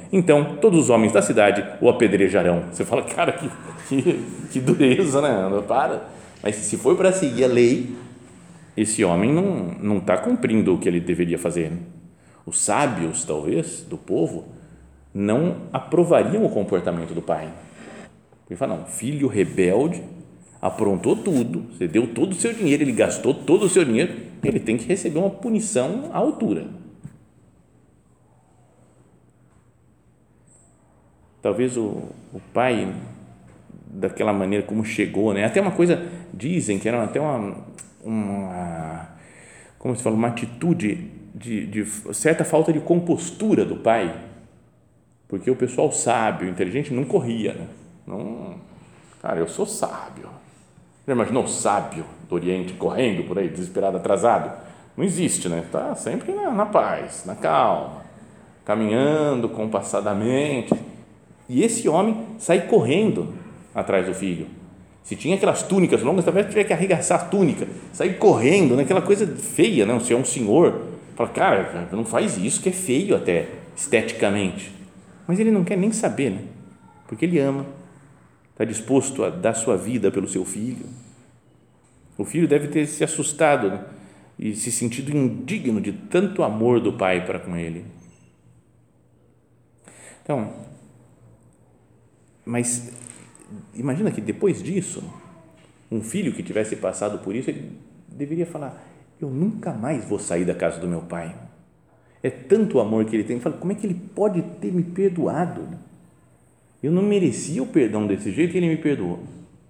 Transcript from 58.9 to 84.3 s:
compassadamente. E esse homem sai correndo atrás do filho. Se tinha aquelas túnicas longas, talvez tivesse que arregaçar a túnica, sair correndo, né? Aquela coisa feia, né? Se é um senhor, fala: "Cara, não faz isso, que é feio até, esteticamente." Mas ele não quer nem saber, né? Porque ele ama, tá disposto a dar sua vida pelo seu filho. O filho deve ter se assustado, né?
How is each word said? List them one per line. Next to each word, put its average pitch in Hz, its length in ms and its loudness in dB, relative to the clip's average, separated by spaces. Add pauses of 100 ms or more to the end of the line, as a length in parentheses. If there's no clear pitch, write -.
compassadamente. 110 1200 -2 (720)
E 127 140 2
esse 220 260 2
homem 202 380 2 (120)
sai - 280 2
correndo 165 680 2 (400)
atrás 95 320 0
do 90 80 -2
filho. 87 320 -4 (560)
Se - 120 -8
tinha 175 220 0
aquelas 196 260 2
túnicas 170 400 4
longas, 165 220 2
talvez 175 220 2
tivesse 202 220 0
que 208 40 2
arregaçar 175 480 2
a - 60 -6
túnica, 170 420 2 (240)
sair 180 260 -2
correndo, 151 560 6
né? 139 80 4
Aquela 175 200 2
coisa 202 240 4
feia, 151 580 2
né? 117 160 2
Se - 140 2
é - 20 4
um 135 80 0
senhor, 127 640 4 (260)
fala: 117 140 -2
"Cara, 95 640 0
não 110 140 -2
faz 123 320 0
isso, 92 240 -2
que 185 80 0
é - 20 -4
feio 170 420 0
até, 87 340 0 (280)
esteticamente." 104 960 -2 (540)
Mas 180 120 0
ele 220 120 2
não 202 120 4
quer 202 140 -2
nem 202 160 2
saber, 143 380 -2
né? 101 120 -6 (640)
Porque - 180 -4
ele 175 140 2
ama, 139 260 0 (880)
tá - 100 -2
disposto 117 600 0
a 92 60 0
dar 90 240 0
sua 110 220 0
vida 98 340 0
pelo 95 180 -2
seu 92 160 -2
filho. 113 400 -8 (1300)
O 104 80 -4
filho 165 200 0
deve 143 220 2
ter 151 180 0
se - 160 -4
assustado, 143 680 2
né? 98 140 -8 (540)